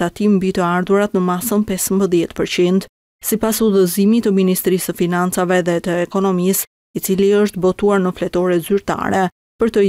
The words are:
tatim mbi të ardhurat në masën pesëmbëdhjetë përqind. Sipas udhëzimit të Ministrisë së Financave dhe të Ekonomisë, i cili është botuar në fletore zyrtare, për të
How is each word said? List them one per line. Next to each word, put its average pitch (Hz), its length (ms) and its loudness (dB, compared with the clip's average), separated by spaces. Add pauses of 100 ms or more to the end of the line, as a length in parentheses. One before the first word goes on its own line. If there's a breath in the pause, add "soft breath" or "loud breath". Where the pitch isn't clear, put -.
tatim 202 340 0
mbi 185 160 0
të 185 140 -2
ardhurat 196 500 0
në 185 140 0
masën 190 340 -2
pesëmbëdhjetë 185 720 -2
përqind. 180 480 0 (400)
Sipas 220 400 -2
udhëzimit 202 640 2
të 196 80 2
Ministrisë 185 540 0
së 175 100 -6
Financave 180 640 0
dhe 170 160 0
të 170 240 -4
Ekonomisë, 190 640 -2 (260)
i 175 60 -6
cili 190 340 0
është 202 280 0
botuar 196 400 2
në 185 140 0
fletore 180 420 0
zyrtare, 190 680 -2 (320)
për 233 140 0
të 214 140 4